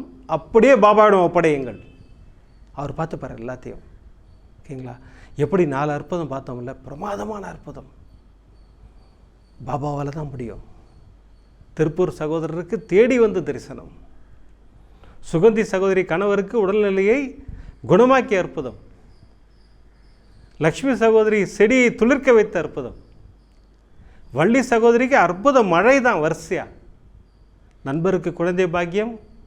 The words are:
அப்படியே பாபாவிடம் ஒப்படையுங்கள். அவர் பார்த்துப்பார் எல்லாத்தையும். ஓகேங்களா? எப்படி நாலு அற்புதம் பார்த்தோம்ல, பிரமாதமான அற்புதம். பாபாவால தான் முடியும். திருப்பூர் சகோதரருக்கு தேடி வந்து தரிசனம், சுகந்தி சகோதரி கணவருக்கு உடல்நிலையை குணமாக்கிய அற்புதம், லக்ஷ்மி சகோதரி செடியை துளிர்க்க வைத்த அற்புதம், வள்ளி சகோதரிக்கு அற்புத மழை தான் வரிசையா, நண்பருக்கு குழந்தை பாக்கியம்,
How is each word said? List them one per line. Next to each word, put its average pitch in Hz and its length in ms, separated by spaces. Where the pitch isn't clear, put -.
அப்படியே 226 480
பாபாவிடம் 208 520
ஒப்படையுங்கள். 147 540
அவர் 143 280
பார்த்துப்பார் 135 420
எல்லாத்தையும். 123 420
ஓகேங்களா? 127 360
எப்படி 147 300
நாலு 147 260
அற்புதம் 147 400
பார்த்தோம்ல, 131 520
பிரமாதமான 202 640
அற்புதம். 147 420
பாபாவால 143 420
தான் 147 240
முடியும். 117 300
திருப்பூர் 156 460
சகோதரருக்கு 160 640
தேடி 240 340
வந்து 190 240
தரிசனம், 131 500
சுகந்தி 208 300
சகோதரி 190 440
கணவருக்கு 196 540
உடல்நிலையை 202 600
குணமாக்கிய 240 560
அற்புதம், 135 340
லக்ஷ்மி 165 380
சகோதரி 214 500
செடியை 240 500
துளிர்க்க 254 380
வைத்த 208 260
அற்புதம், 139 380
வள்ளி 202 300
சகோதரிக்கு 233 560
அற்புத 208 460
மழை 196 380
தான் 226 220
வரிசையா, 160 420
நண்பருக்கு 165 500
குழந்தை 180 340
பாக்கியம், 175 460